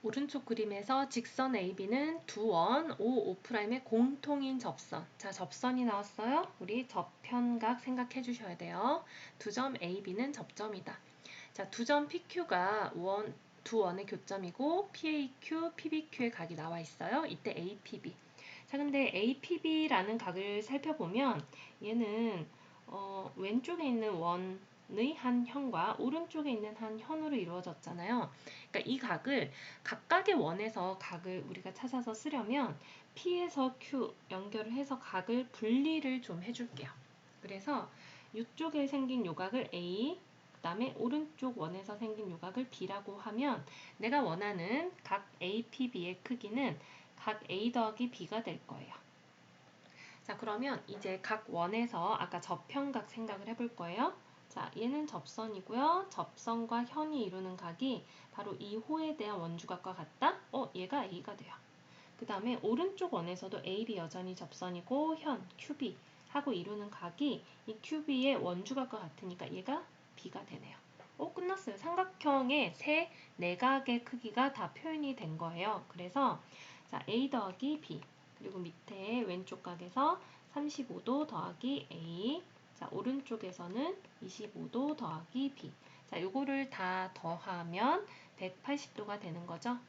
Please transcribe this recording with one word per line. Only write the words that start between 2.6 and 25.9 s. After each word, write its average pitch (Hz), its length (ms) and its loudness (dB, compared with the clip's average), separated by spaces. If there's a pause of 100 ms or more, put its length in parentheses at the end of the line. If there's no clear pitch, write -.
오, 233 320 4
오 185 100 -2
프라임의 233 440 0
공통인 269 720 4
접선. - 440 -4 (140)
자, 196 140 -6
접선이 247 520 0
나왔어요. 226 600 2 (160)
우리 220 280 -2
접편각 240 920 2
생각해 254 420 -2
주셔야 233 340 -4
돼요. 185 480 2 (360)
두 - 100 -4
점 247 320 0
에이비는 196 500 0
접점이다. 208 640 -6 (580)
자, 196 180 -4
두 233 140 0
점 294 220 6
피큐가 349 920 2
원, 190 360 0 (300)
두 226 160 2
원의 190 260 4
교점이고 202 840 0
피에이큐, 311 840 -2
피비큐의 311 540 -2
각이 170 260 -6
나와 165 240 -4
있어요. 175 460 0
이때 196 320 -4
에이피비. - 560 -8 (540)
자, 277 100 -4
근데 277 340 4
에이피비라는 247 1080 4
각을 202 420 -2
살펴보면 240 840 2 (400)
얘는, 214 640 2 (380)
어, 196 520 -6
왼쪽에 254 500 0
있는 220 260 4
원의 185 1040 0
한 247 300 4
현과 220 500 0